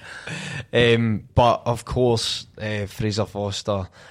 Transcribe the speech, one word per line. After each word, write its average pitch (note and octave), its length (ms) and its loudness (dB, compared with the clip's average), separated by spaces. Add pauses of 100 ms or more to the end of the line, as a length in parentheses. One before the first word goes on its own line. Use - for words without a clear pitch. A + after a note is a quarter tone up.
(720)
Um, A#2 640 2
but, A#2+ 300 4
of A#2 200 -2
course, - 640 0 (140)
uh, G#2+ 260 -4
Fraser G#2+ 380 -2
Forster, G2+ 640 -4 (220)